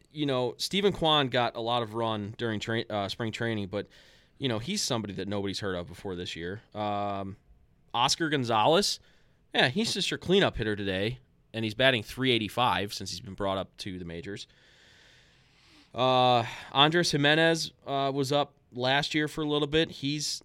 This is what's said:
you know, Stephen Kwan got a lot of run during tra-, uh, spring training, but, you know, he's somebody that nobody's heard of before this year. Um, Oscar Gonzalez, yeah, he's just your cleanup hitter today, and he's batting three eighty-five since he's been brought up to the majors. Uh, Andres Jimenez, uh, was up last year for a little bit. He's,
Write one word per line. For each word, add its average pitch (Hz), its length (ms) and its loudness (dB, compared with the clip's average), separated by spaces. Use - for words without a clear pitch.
you 151 120 -4
know, 127 320 0
Stephen 196 360 2
Kwan 151 340 4
got 120 300 0
a 117 40 -6
lot 117 220 0
of 107 100 -6
run 110 440 -2
during 110 240 -2
tra-, 113 280 -2
uh, 101 200 -2
spring 110 240 -4
training, 110 340 -2
but, 98 200 -6
you 135 80 -2
know, 113 120 -2
he's 127 220 -4
somebody 107 340 -2
that 95 120 -6
nobody's 98 320 -4
heard 95 160 -4
of 87 120 -6
before 92 280 -10
this 87 220 -8
year. 90 240 -8
Um, 101 600 -4
Oscar 135 360 2
Gonzalez, 135 720 4
yeah, 185 140 4
he's 185 260 0
just - 160 -2
your 143 100 -2
cleanup 175 360 2
hitter 107 220 -2
today, 101 420 -2
and 113 120 -4
he's 107 80 -4
batting 127 280 4
three 127 300 -2
eighty-five 110 640 0
since 95 180 -8
he's 87 80 -10
been 98 140 -12
brought 98 240 -2
up 90 200 -6
to 92 220 -10
the 90 60 -10
majors. 85 420 -10
Uh, 127 520 4
Andres 160 400 4
Jimenez, 156 640 4
uh, 139 280 -2
was 139 180 -2
up 143 220 0
last 131 420 0
year 151 140 2
for 160 140 -8
a 151 60 -2
little 147 200 2
bit. 156 240 2
He's, 147 540 -4